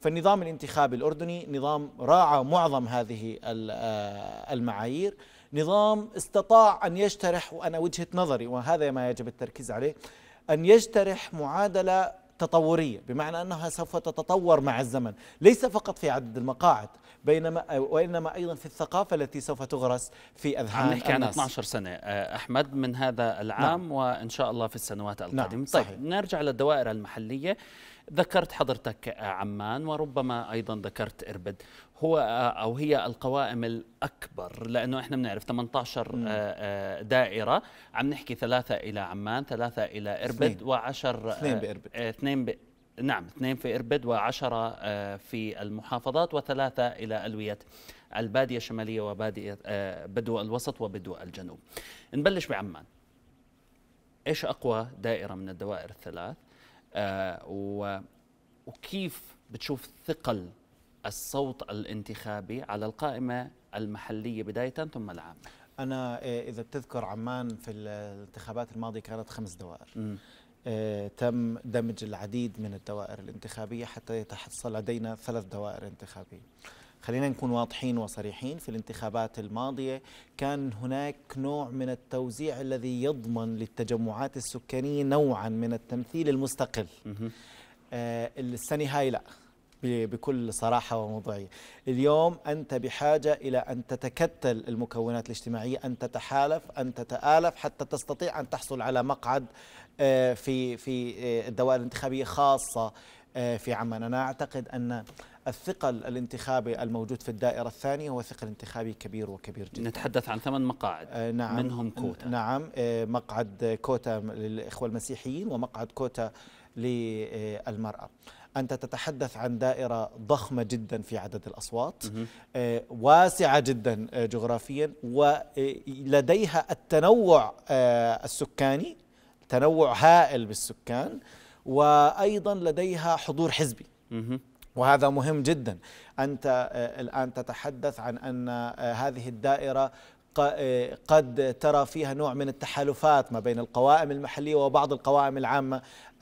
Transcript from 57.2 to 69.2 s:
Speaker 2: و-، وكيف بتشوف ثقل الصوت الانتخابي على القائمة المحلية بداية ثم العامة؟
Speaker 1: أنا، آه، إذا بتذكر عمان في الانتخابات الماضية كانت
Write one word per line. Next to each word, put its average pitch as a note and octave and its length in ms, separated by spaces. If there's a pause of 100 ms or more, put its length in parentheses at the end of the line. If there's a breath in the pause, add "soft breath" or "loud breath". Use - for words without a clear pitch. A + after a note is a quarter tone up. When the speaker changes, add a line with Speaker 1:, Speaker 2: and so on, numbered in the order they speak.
Speaker 2:
و-، G2+ 520 (680)
وكيف - 540 (300)
بتشوف B2+ 380 (180)
ثقل G#2+ 420 (560)
الصوت C3 580
الانتخابي G#2+ 1000
على G#2 220
القائمة B2 640 (240)
المحلية A2 680
بداية A#2 300 (200)
ثم G#2+ 160
العامة؟ E2 260 (440 loud breath)
Speaker 1:
أنا، C3 420
آه، A#2+ 280
إذا A#2 120
بتذكر A#2+ 440
عمان A#2 500
في A2+ 160
الانتخابات G#2 1040
الماضية A2+ 240
كانت A2 300